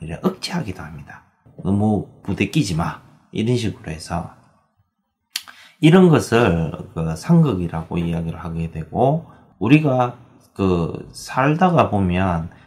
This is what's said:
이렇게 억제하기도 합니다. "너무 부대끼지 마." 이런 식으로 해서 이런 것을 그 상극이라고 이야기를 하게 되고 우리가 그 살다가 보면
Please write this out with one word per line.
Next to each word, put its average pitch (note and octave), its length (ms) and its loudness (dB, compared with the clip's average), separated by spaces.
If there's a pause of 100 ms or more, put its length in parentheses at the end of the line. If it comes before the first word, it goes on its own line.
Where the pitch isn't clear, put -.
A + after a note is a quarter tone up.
이렇게 D#2+ 260 -6
억제하기도 C#3 560 -8
합니다. D#2 420 -18 (380)
"너무 G2+ 460 0 (140)
부대끼지 G2+ 540 -2
마." D#2+ 280 -6 (300)
이런 A#2+ 220 0
식으로 G#2+ 340 -6
해서 E2 400 -8 (1500)
이런 F3+ 280 8
것을 A2 640 2 (220)
그 D#2+ 220 -4
상극이라고 F2+ 840 0
이야기를 E2 400 -4
하게 E2 320 -6
되고 B2+ 560 -2 (320)
우리가 B2+ 580 2 (380)
그 F2+ 580 -2
살다가 D3+ 800 2
보면 F2+ 600 0 (160)